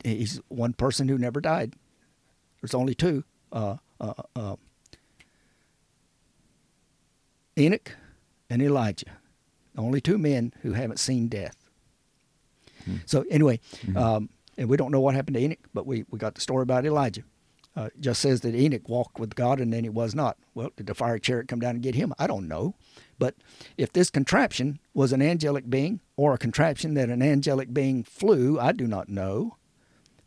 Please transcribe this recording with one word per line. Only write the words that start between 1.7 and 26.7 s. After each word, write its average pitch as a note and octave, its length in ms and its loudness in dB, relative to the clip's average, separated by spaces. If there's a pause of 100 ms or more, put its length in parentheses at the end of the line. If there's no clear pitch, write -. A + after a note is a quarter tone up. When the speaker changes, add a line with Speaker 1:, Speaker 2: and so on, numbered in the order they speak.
Speaker 1:
There's B2+ 120 -6
only B2+ 220 0
two, D#3+ 280 0 (300)
uh, G#2 240 -4 (240)
uh, G#2+ 120 -8 (220)
uh, G2+ 200 -8 (3000)
Enoch D#3+ 380 2 (540)
and A#2+ 120 2
Elijah. C3+ 580 0 (560)
The B2 60 -6
only B2+ 200 0
two F#3+ 160 2
men C3+ 440 0
who A2+ 120 -4
haven't A2+ 260 -4
seen A#2+ 280 0
death. G2 300 -8 (1300)
Speaker 2:
Hmm. F#2 200 -6
Speaker 1:
So - 240 0
anyway, D3 300 4 (260)
Speaker 2:
Mm-hmm. F#2+ 120 -2
Speaker 1:
um, A2 320 2 (280)
and A2+ 120 -2
we C#3 80 4
don't C3+ 140 -2
know C3+ 100 4
what C3+ 140 4
happened C3+ 200 -2
to A#2 60 0
Enoch, D3+ 320 -2
but - 120 -4
we, A#2+ 240 -4
we A2+ 80 -10
got G#2+ 180 -6
the - 60 -12
story C3 220 0
about B2+ 220 2
Elijah. C#3+ 380 0 (520)
Uh, A2+ 180 -6
it - 60 -20
just B2+ 220 0
says C3+ 180 4
that A#2 160 -2
Enoch C3 320 2
walked A#2+ 320 -4
with A2 160 -6
God B2+ 240 2
and A#2 140 0
then A#2 100 -2
he A2+ 60 -4
was A2+ 260 -2
not. C#3 220 -2 (160)
Well, A#2 240 -6
did G2 100 -10
the G#2 80 -6
fire A#2 240 -2
chariot B2 300 -2
come A#2+ 100 -4
down A#2+ 120 0
and A#2+ 120 -6
get B2+ 120 -2
him? F3 220 0
I D3+ 80 0
don't G2 220 -4
know. F#2 280 -4 (440)
But B2+ 160 0 (420)
if - 140 0
this F3+ 180 4
contraption D3 680 0 (140)
was C3+ 180 4
an C3 100 2
angelic D3 480 0
being D3 300 0 (160)
or C#3+ 180 4
a A#2+ 40 2
contraption D3+ 560 0